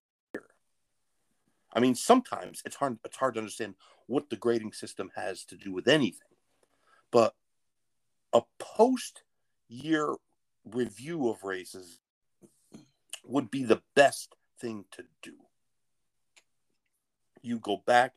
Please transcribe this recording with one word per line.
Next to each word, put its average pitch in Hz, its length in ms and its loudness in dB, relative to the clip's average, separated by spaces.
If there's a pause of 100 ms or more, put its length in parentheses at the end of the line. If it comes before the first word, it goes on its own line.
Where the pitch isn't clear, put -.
(320)
here. - 140 -12 (1300)
I 113 80 2
mean, 127 140 4
sometimes - 720 2
it's - 120 -12
hard, 127 280 -4
it's - 120 -16
hard 127 180 -2
to 110 60 -4
understand 104 340 -8 (360)
what 143 180 -2
the 117 80 -8
grading 110 360 -2
system - 420 -12
has 98 300 -10
to - 120 -20
do 98 160 -12
with 92 140 -8
anything. 131 400 2 (840)
But 113 240 4 (1000)
a - 100 6 (160)
post-year - 1600 -2 (480)
review 123 640 -4
of 107 160 -4
races 92 560 -10 (1200)
would 131 280 -4
be 139 100 -6
the 110 200 2 (120)
best - 400 4 (260)
thing 110 300 -10
to - 140 -18 (180)
do. - 120 -20 (2000)
You 117 200 -6
go 104 260 -2
back 123 300 6